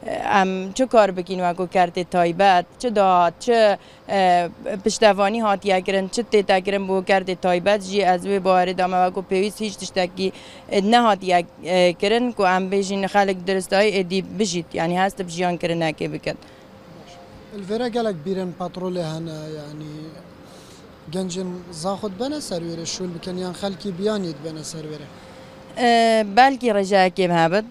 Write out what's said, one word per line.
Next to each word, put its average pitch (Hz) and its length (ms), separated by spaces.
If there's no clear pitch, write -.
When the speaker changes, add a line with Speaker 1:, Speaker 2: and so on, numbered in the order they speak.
Speaker 1:
ام 190 640
چه 262 140
کار 214 240
بکین 185 300
وکو 175 260
کرد 180 360
تایبەت، 175 600
چه 247 120
داد، 185 500
چه، 220 380
اه، 180 400
پشتوانی 208 560
هاتیه 196 400
کرن، 190 280
چه 240 140
تیتا 196 380
کرن 196 260
بو 190 160
کرد 185 320
تایبەت 185 540
جی 202 140
از 180 240
وی 196 120
باره 185 340
دامه 185 240
وکو 180 260
پیویست 190 400
هیچ 208 160
تشتکی 185 540
نه 226 180
هاتیه، 190 440
اه، 180 280
کرن 233 400
که 196 160
ام 185 200
بیجین 196 380
خلق 196 300
درست 190 260
های 196 260
ادی 185 240
بجید، 175 500
یعنی 170 240
هست 196 260
بجیان 175 360
کرنه 165 340
که 156 160
بکن. 151 260
Speaker 2:
الویرا 214 320
گلک 226 260
بیرن 185 280
پاترول 180 440
هنه، 160 340
یعنی 151 640
گنجن 185 320
زاخد 185 460
بنه 277 220
سرویره 165 440
شول 180 260
بکن، 180 280
یعنی 180 140
خلکی 196 380
بیانید 185 540
بنه 156 180
سرویره؟ 151 440
Speaker 1:
اه، 233 440
بلکی 240 500
رجا 196 360
کم 180 220
هبد 170 400